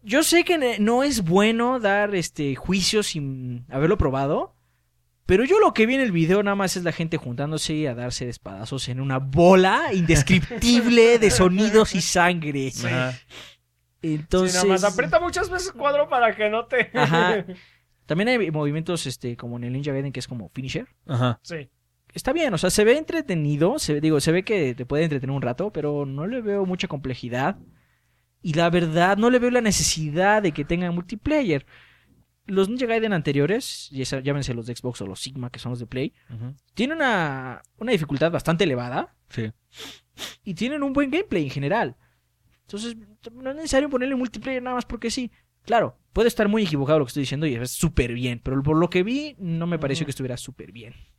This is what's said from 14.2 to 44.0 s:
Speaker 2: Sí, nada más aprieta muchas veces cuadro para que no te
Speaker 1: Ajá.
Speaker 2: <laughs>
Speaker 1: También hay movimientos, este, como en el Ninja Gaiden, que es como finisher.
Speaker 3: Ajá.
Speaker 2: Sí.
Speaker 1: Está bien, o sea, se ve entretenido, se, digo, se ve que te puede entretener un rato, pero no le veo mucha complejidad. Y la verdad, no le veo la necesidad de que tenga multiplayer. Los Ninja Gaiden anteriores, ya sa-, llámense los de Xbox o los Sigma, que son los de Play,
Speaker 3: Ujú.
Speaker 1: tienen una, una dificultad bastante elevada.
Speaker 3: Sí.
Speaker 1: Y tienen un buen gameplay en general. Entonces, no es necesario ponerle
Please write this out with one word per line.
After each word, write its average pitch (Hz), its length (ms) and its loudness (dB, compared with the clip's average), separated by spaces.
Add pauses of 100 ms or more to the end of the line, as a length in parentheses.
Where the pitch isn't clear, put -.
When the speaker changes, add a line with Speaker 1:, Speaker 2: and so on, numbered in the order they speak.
Speaker 2:
Sí, 190 80 4
nada - 0 -
más 190 160 2
aprieta 240 360 2
muchas 349 280 -2
veces 370 240 -6
cuadro 285 380 0
para 240 260 2
que 214 140 0
no 226 160 -4
te 240 260 0
Speaker 1:
Ajá. 170 520 2 (300)
Speaker 2:
<laughs> - 320 -20
Speaker 1:
También 190 220 0
hay 226 220 0
movimientos, 160 560 -4
este, 123 280 -8
como 120 220 -10
en 120 80 -8
el 123 80 -6
Ninja 143 200 -4
Gaiden, 135 200 -4
que 127 80 -8
es - 80 -12
como 113 220 -10
finisher. 135 380 -8 (180)
Speaker 3:
Ajá. 123 360 -2
Speaker 2:
Sí. 156 280 -14 (420)
Speaker 1:
Está 254 220 -4
bien, 311 180 0
o 165 60 -2
sea, 165 100 2
se 208 160 4
ve 240 140 6
entretenido, 180 800 0
se, 151 240 -2
digo, 156 180 2
se 160 100 0
ve 180 140 2
que 165 300 0
te 127 100 -10
puede 147 200 0
entretener 135 300 -4
un 139 80 -4
rato, 165 300 -4
pero 147 320 -4
no 139 220 -6
le 240 160 -6
veo 202 240 -2
mucha 180 200 -4
complejidad. 131 680 -4 (880)
Y 170 100 -4
la 170 160 2
verdad, 175 480 2
no 226 140 4
le 254 80 4
veo 247 120 2
la 247 120 2
necesidad 180 800 2
de 180 100 2
que 147 140 -6
tenga 175 240 -2
multiplayer. 190 760 -2 (840)
Los 190 220 0
Ninja 254 160 -4
Gaiden 226 300 0
anteriores, 151 760 -2
ya 131 140 -6
sa-, 131 160 -4
llámense 139 320 -2
los 117 140 -6
de 120 100 -8
Xbox 123 240 -8
o 98 60 -6
los 95 120 -10
Sigma, 131 300 -10
que 123 100 -14
son 120 120 -8
los 123 80 -6
de 120 80 -10
Play, 131 260 -6 (160)
Speaker 3:
Ujú. 120 260 -12 (200)
Speaker 1:
tienen 285 240 -2
una, 151 640 -2 (160)
una 233 140 -2
dificultad 151 380 0
bastante 165 340 0
elevada. 131 520 -4 (140)
Speaker 3:
Sí. 110 200 -6 (920)
Speaker 1:
Y 202 80 -8
tienen 262 300 -4
un 277 100 -4
buen 277 180 0
gameplay 277 340 -2
en 135 60 -6
general. 143 460 -2 (680)
Entonces, 226 300 -10 (360)
no 254 180 -12
es 277 60 -10
necesario 294 320 0
ponerle 269 260 -2